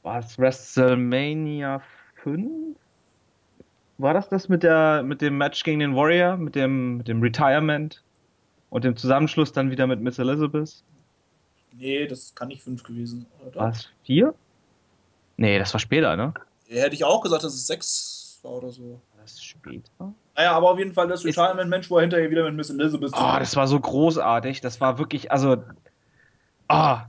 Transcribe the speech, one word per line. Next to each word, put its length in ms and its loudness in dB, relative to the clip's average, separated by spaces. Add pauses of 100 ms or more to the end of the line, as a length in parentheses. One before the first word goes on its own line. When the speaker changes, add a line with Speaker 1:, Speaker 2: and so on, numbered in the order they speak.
Speaker 1:
war 180 -6
es 180 -14
WrestleMania 1400 0 (320)
fünf? 640 -8 (1200)
War 160 0
das 160 0
das 200 -4
mit 160 2
der, 400 4
mit 160 -6
dem 180 0
Match 240 -2
gegen 160 0
den 160 0
Warrior, 420 4
mit 200 -6
dem, 420 -2
mit 100 -10
dem 140 0
Retirement 800 0 (680)
und 140 -2
dem 120 2
Zusammenschluss 560 2
dann 180 0
wieder 160 0
mit 140 -2
Miss 180 -4
Elizabeth? 640 -2 (920)
Speaker 2:
Nee, 300 -4
das 280 -12
kann 140 -10
nicht 140 -16
fünf 200 -10
gewesen, 440 -12 (200)
oder? 140 -12
Speaker 1:
War 100 0
es 180 -10 (160)
vier? 300 4 (1040)
Nee, 220 2
das 160 -2
war 60 0
später, 360 2
ne? 180 -4 (340)
Speaker 2:
Ja, 140 -2
hätte 120 0
ich 100 -4
auch 160 2
gesagt, 240 0
dass 100 -6
es 120 -6
sechs 760 -6
war 100 -14
oder 180 -12
so. 120 -20 (320)
Speaker 1:
War 80 -20
das 200 -20
später? 680 -16 (240)
Speaker 2:
Naja, 160 4
aber 200 6
auf 60 2
jeden 140 -2
Fall, 140 2
das 180 -4
Speaker 1:
Ist 20 -2 (120)
Speaker 2:
Retirement-Match, 520 0
wo 80 2
er 40 6
hinterher 280 2
wieder 140 2
mit 100 -2
Miss 160 -6
Elizabeth 440 -2
Speaker 1:
Oh, 240 2
das 180 -4
war 120 2
so 100 4
großartig. 840 0
Das 200 -10
war 180 2
wirklich, 320 -6
also, 260 4 (1120)
ah, 400 2